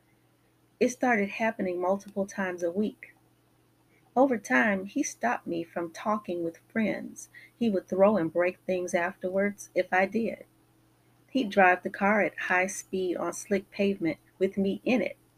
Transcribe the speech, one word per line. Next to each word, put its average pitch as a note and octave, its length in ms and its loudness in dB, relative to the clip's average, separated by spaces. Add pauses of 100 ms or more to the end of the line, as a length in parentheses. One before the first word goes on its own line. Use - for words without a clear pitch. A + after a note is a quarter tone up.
(800)
It B3 100 4
started A#3 400 0
happening G3 520 -2
multiple G3 460 -2
times F3+ 340 -6
a F3 80 0
week. G3+ 460 -4 (1000)
Over B3+ 220 4
time, G#3+ 480 0
he A#3 160 -4
stopped - 460 -4
me E3+ 160 -4
from E3+ 260 -8
talking F#3 540 -4
with E3 160 -6 (120)
friends. - 580 -4 (280)
He A#3 100 0
would F#3+ 200 -2
throw G3 280 4
and E3 160 0
break F3 280 0
things F3+ 340 -2
afterwards F#3+ 800 -2
if F#3 180 0
I F#3 140 4
did. G#3+ 380 -4 (880)
He'd C4 180 0
drive F#3 320 6
the F#3+ 80 -6
car G3+ 320 2
at - 200 -2
high F#3 260 2
speed F#3 500 -4
on E3+ 160 -4
slick - 380 -4
pavement G3 480 -2 (180)
with G3 180 0
me G3 300 0
in A#3 160 2
it, - 160 -6 (200)